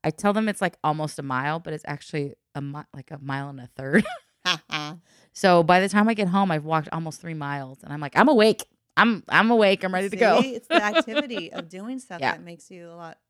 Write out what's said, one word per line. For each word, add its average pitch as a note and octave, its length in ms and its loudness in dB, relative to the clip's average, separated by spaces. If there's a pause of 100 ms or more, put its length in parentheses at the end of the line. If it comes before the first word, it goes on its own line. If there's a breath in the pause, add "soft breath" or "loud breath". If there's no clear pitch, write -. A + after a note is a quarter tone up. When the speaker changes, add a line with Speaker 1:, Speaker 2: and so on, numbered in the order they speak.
Speaker 1:
I D#3 80 -2
tell G3+ 220 -2
them A3 160 0
it's, - 120 -6
like, F3+ 220 -4
almost D3+ 340 -4
a D3 60 -10
mile, C#3 360 -4
but E3 140 -10
it's D3+ 140 -12
actually C#3+ 480 -8 (180)
a C#3+ 80 -8
mi-, C#3+ 220 -12 (100)
like, C#3 180 -18
a D3 80 -14
mile C#3 300 -8
and C#3 100 -16
a B2 160 -18
third. C#3 300 2 (400)
<laughs> - 0 -
Speaker 2:
<laughs> D#3 560 -4 (320 soft breath)
Speaker 1:
So F3 300 4
by F3+ 160 6
the G3 100 2
time G#3 200 4
I A3+ 40 0
get G3+ 140 -2
home, F#3+ 240 2
I've D3+ 140 -2
walked D#3 260 -2
almost D#3+ 300 -8
three E3 120 -12
miles, C#3+ 500 -10
and C#3+ 100 -14
I'm D3+ 80 -8
like, C#3+ 160 -2
"I'm G#3+ 100 8
awake. A3 380 4 (320)
I'm, G#3+ 320 4
I'm G3 200 4
awake. G#3 340 4
I'm F#3 100 -4
ready F#3+ 160 -4
to A3 80 -8
go." A3 240 4
Speaker 2:
See? B3+ 140 -2
It's - 120 -14
the D#4+ 160 2
activity A#3+ 720 -2
of E3+ 160 -12
doing G#3+ 300 -12
Speaker 1:
<laughs> - 60 -18
Speaker 2:
stuff F3 140 -16
Speaker 1:
Yeah. C3+ 140 0
Speaker 2:
that D#3+ 100 -12
makes E3+ 260 -20
you E3+ 200 -20
a E3 60 -20
lot E3+ 220 -18 (120)